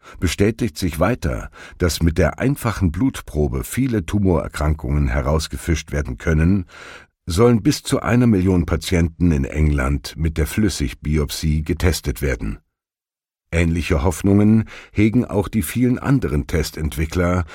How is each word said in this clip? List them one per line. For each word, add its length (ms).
Bestätigt 580
sich 220
weiter, 500
dass 240
mit 160
der 180
einfachen 540
Blutprobe 720
viele 420
Tumorerkrankungen 1000
herausgefischt 840
werden 280
können, 460
sollen 380
bis 180
zu 200
einer 260
Million 400
Patienten 640
in 140
England 720
mit 220
der 80
Flüssigbiopsie 1200
getestet 580
werden. 380
Ähnliche 520
Hoffnungen 640
hegen 340
auch 220
die 160
vielen 340
anderen 480
Testentwickler, 1080